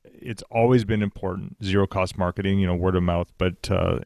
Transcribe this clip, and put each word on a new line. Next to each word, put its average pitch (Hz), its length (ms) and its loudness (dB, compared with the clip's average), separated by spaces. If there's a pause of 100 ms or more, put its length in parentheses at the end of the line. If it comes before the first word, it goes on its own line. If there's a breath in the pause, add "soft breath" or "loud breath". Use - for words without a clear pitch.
it's - 380 -14
always 117 420 4
been 107 160 0
important, 95 600 -6
zero 98 260 2
cost 92 300 -2
marketing, 98 420 0
you 95 80 2
know, 90 80 0
word 92 200 0
of 90 80 2
mouth, 87 340 0
but, 92 320 -2
uh, 87 360 0